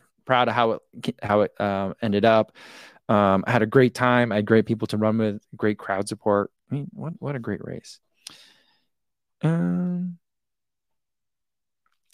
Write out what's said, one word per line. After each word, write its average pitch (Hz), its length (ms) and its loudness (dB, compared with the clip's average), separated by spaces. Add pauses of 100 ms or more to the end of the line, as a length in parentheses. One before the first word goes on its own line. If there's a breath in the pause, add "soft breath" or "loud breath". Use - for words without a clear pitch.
(260)
proud 123 220 2
of 113 60 -2
how 117 180 2
it, - 500 -8
how 104 200 2
it, - 180 -2
um, 98 420 -4
ended 101 220 0
up. 110 300 4 (560 loud breath)
Um, 101 380 4
I - 40 -2
had 120 100 4
a 110 60 0
great 127 260 4
time. 123 380 2
I 101 40 -2
had 104 100 0
great 110 200 4
people 113 220 -4
to 107 100 -4
run 110 200 0
with, 107 240 -2 (140)
great 104 220 -2
crowd 101 300 -6
support. 101 440 -2 (180)
I 131 60 -6
mean, 143 180 -8
what, 156 260 -10
what 139 160 -8
a 127 40 -8
great 110 240 -8
race. - 360 -14 (1400 soft breath)
Um, 175 760 -2 (2000)